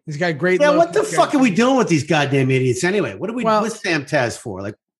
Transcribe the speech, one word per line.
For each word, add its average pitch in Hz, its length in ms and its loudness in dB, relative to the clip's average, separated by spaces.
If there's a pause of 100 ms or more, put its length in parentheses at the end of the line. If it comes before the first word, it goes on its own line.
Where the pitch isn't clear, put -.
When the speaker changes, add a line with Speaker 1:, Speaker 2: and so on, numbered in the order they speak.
Speaker 1:
He's 151 120 -10
got 175 120 -2
a 165 40 -2
great 180 280 0
Speaker 2:
Yeah, 294 80 4
Speaker 1:
look. 294 80 4
Speaker 2:
what 330 160 2
the 427 80 0
Speaker 1:
He's - 140 -4
Speaker 2:
fuck 320 180 2
Speaker 1:
got 294 60 2
Speaker 2:
are - 40 2
we 247 80 4
doing 240 260 2
with 208 120 2
these 151 160 2
goddamn 139 460 0
idiots 127 340 0
anyway? 175 300 -2
What 151 140 -8
are 226 40 -6
we, 240 100 -6
Speaker 1:
Well, 214 200 2
Speaker 2:
what's 220 180 -6
Sam 160 240 -2
Taz 123 320 -2
for? 98 240 -12
Like, 101 140 -10 (240)